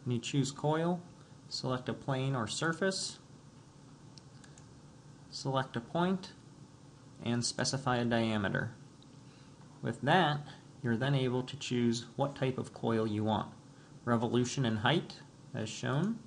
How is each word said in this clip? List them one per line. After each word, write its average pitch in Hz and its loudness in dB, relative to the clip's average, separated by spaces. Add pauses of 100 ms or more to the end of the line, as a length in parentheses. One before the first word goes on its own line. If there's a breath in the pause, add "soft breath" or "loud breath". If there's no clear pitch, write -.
When 123 2
you 117 0
choose 135 2
coil, 165 0 (480 loud breath)
select 127 -2
a 113 -2
plane 135 0
or 110 0
surface, 165 -2 (2000 loud breath)
select 131 -2
a 117 0
point, 180 0 (920)
and 117 2
specify 127 0
a 120 2
diameter. 110 2 (1080 loud breath)
With - -2
that, 147 4 (420 loud breath)
you're 117 2
then 135 2
able 127 2
to 131 -8
choose 117 2 (120)
what 139 0
type 131 0
of - -6
coil 113 2
you 107 0
want. 107 0 (560 loud breath)
Revolution 120 4
in 110 4
height, 127 2 (340)
as 110 -4
shown. 160 0